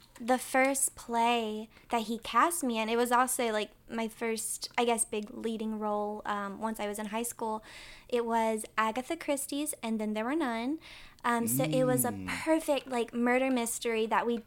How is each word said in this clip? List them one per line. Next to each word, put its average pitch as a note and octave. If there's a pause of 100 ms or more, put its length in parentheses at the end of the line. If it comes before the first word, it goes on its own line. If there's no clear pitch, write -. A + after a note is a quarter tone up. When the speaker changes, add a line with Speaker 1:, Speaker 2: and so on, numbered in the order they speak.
(200)
Speaker 1:
the B3
first C4+
play A#3 (200)
that A#3
he G#3+
cast D#4+
me A#3+
in, A3
it A#3
was A#3+
also, B3
like, G#3+ (180)
my A3+
first, -
I B3
guess, A#3
big G#3+
leading A3
role, G#3
um, G3+
once A3
I G#3+
was G#3
in G#3+
high A3
school. A3 (460)
It A#3
was A3 (100)
Agatha A3
Christie's C#4+
And A3
Then G#3+
There G#3+
Were B3+
None. B3+ (440)
Um, A#3
so B3+
it B3+
was B3+
a B3
Speaker 2:
Mm. G3 (180)
Speaker 1:
perfect, D#4+
like, A#3+
murder B3
mystery A#3
that G#3+
we A#3